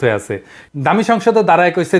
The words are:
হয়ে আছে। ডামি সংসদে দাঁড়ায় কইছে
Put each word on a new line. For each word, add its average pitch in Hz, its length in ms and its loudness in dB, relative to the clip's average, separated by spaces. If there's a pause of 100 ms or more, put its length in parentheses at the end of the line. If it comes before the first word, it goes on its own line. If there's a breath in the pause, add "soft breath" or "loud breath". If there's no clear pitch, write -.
হয়ে 113 140 0
আছে। 101 160 -10 (500 loud breath)
ডামি 185 260 2
সংসদে 220 400 2
দাঁড়ায় 170 260 2
কইছে 175 240 0